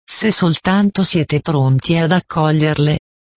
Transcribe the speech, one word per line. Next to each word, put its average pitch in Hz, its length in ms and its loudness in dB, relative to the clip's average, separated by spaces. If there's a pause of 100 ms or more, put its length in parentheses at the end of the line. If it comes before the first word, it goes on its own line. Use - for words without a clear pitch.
se - 280 -2
soltanto 190 720 0
siete 151 360 -2
pronti 139 580 0
ad 165 140 0
accoglierle, 156 880 0 (380)